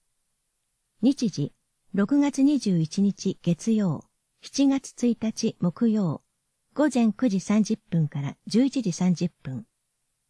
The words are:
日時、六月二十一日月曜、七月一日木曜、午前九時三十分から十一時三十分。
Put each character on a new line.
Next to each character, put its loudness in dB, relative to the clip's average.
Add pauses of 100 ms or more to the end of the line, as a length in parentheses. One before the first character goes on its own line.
(1000)
日 0
時、 -6 (400)
六 2
月 0
二 4
十 0
一 -2
日 -2
月 0
曜、 0 (360)
七 -2
月 0 (120)
一 2
日 -4
木 0
曜、 -2 (500)
午 2
前 2
九 0
時 0
三 0
十 -2 (140)
分 2
か -6
ら -8 (100)
十 2
一 -2
時 -2
三 0
十 -2 (140)
分。 -10 (640)